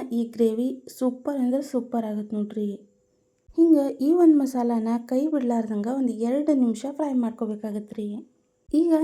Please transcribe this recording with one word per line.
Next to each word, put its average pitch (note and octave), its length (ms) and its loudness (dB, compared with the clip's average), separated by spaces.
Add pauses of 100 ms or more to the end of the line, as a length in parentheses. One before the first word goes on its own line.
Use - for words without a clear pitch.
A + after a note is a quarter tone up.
(140)
ಈ A#3 120 0
ಗ್ರೇವಿ A#3 600 -2 (140)
ಸೂಪರ್ B3+ 420 -2
ಅಂದ್ರೆ B3 220 0
ಸೂಪರ್ A#3+ 420 -4
ಆಗತ್ G#3+ 300 -6
ನೋಡ್ರಿ. G#3 380 -4 (840)
ಹಿಂಗ E4 220 6 (220)
ಈ C#4+ 120 2
ಒಂದ್ E4 260 8
ಮಸಾಲಾನ A#3+ 500 0 (180)
ಕೈ C4 200 0
ಬಿಡ್ಲಾರ್ದಂಗ A#3 600 0 (100)
ಒಂದ್ B3+ 140 0
ಎರಡ್ C4 480 0
ನಿಮಿಷ A#3 320 0
ಫ್ರೈ C#4+ 220 -4
ಮಾಡ್ಕೋಬೇಕಾಗತ್ರಿ. G#3+ 1200 -6 (420)
ಈಗ E4 180 4 (120)